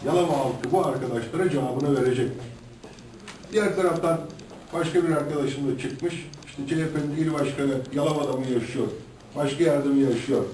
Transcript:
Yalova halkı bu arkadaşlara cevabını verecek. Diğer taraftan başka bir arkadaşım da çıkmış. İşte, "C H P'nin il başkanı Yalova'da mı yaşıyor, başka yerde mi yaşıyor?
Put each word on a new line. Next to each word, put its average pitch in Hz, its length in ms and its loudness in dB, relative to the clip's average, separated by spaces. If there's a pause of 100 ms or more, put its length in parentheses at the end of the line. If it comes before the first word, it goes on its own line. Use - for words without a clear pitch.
Yalova 160 320 4
halkı - 340 -2
bu 185 140 4
arkadaşlara 127 640 0
cevabını 139 520 2
verecek. 123 300 2 (1200)
Diğer 202 240 2
taraftan 165 460 2 (520)
başka 170 300 2
bir 165 60 2
arkadaşım 143 640 0
da - 80 -2
çıkmış. 170 340 -4 (340)
İşte, 139 200 -8
"C 165 80 0
H 160 140 0
P'nin 147 280 -2
il 160 160 2
başkanı 139 380 0 (220)
Yalova'da 143 400 2
mı 131 200 -2
yaşıyor, 117 340 0 (480)
başka 143 280 0
yerde 143 260 4
mi 139 140 6
yaşıyor? 127 400 2 (100)